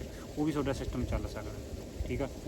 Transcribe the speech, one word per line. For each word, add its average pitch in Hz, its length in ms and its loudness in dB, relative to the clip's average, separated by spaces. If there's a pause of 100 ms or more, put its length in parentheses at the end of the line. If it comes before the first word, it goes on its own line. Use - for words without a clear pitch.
(380)
ਉਹ 151 80 4
ਵੀ 156 60 6
ਤੁਹਾਡਾ 139 220 4
ਸਿਸਟਮ 123 300 0
ਚੱਲ 104 240 2
ਸਕਦਾ, 104 240 -4 (560)
ਠੀਕ 123 140 2
ਆ। 131 60 4 (200)